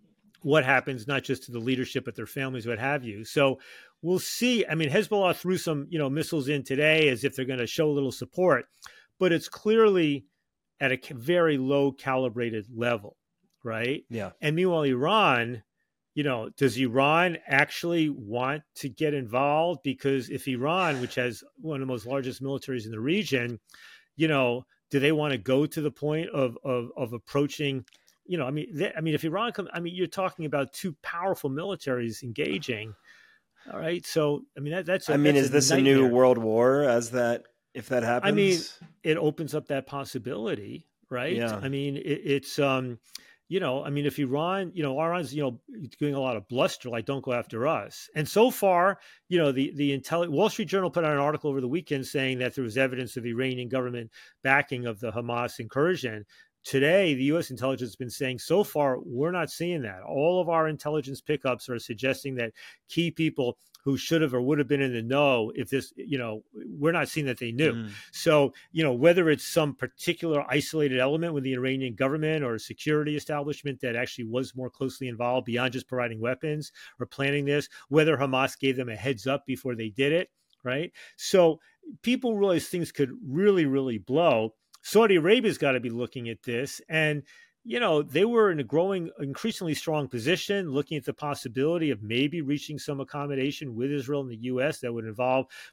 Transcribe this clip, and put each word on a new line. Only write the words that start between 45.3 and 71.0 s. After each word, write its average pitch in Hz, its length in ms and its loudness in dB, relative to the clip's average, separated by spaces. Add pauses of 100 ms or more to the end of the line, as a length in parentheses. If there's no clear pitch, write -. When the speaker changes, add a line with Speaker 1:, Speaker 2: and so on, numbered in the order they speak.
Speaker 1:
you 147 80 -2
know, 123 180 -4 (380)
doing 147 160 0
a 139 60 -2
lot 127 160 0
of 98 120 -8
bluster, 131 400 0
like, 117 160 -4
"Don't 139 180 -4
go 127 120 -2
after 117 320 -2
us." 120 480 -4
And 156 120 -2
so 226 240 6
far, 185 480 4 (300)
you 175 80 2
know, 147 160 6
the, 135 240 0
the 139 200 0
intelli-, 170 340 -2
Wall 175 180 4
Street 180 200 -2
Journal 185 220 0
put 170 140 0
out 151 80 2
an 143 60 2
article 147 320 0
over 135 100 -2
the 123 80 -2
weekend 143 380 -4
saying 131 320 -2
that 123 160 -2
there 131 100 -4
was 110 140 -2
evidence 127 400 -2
of 117 80 -8
Iranian 123 420 -4
government 123 420 -4 (320)
backing 135 440 2
of 110 140 -6
the 113 120 -6
Hamas 120 480 -4
incursion. 123 640 -2 (400)
Today, 160 480 4
the 131 120 0
U 151 140 2
S - 120 -4
intelligence 123 400 -4
has - 60 -20
been 123 120 -8
saying, 127 300 -6
"So 196 260 2
far, 143 400 0
we're 147 260 -2
not 170 200 -4
seeing 170 320 -4
that. 95 200 -10
All 170 380 2
of 165 80 -2
our 160 180 2
intelligence 147 540 -4
pickups 135 480 -2
are 120 100 -4
suggesting 131 580 -4
that 117 160 -4 (360)
key 170 220 0
people 151 480 -2 (260)
who 139 140 2
should 160 240 2
have 135 100 2
or 123 80 0
would 131 180 2
have 139 80 2
been 139 140 2
in 127 140 0
the 113 80 -4
know, 127 520 2
if 131 140 -4
this, 135 260 -4
you 151 220 -6
know, 113 260 -6 (120)
we're 156 360 -2
not 160 200 -2
seeing 147 160 -4
that 123 120 -2
they 117 140 -6
knew." 131 220 2
Speaker 2:
Mm. 110 160 -6 (220)
Speaker 1:
So, 151 420 4 (180)
you 160 100 0
know, 135 120 2
whether 170 340 6
it's 147 160 2
some 151 300 0
particular 151 760 -2
isolated 143 520 0